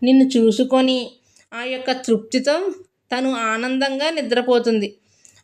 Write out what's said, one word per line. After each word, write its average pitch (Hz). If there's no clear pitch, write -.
నిన్ను 262
చూసుకొని 254
ఆ 233
యొక్క 254
తృప్తితో 262
తను 262
ఆనందంగా 262
నిద్రపోతుంది. 240